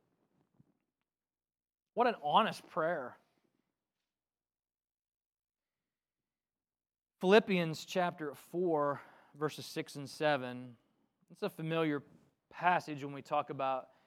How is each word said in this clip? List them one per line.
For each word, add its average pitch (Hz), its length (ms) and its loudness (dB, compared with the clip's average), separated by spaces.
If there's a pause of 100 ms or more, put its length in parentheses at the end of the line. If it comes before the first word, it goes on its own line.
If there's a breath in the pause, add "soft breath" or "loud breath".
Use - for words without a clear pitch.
(1900)
What 233 140 4
an 226 160 2
honest 175 460 2
prayer. 156 500 -4 (4000)
Philippians 185 640 4
chapter 175 500 -4
four, 151 680 0 (320 loud breath)
verses 143 320 -6
six - 300 -8
and 143 120 -10
seven. 127 680 -2 (520)
It's 170 120 -14
a 202 80 -2
familiar 160 520 0 (460)
passage 151 560 0
when 143 80 -8
we 139 80 -12
talk 147 300 -2
about 135 400 -4 (160)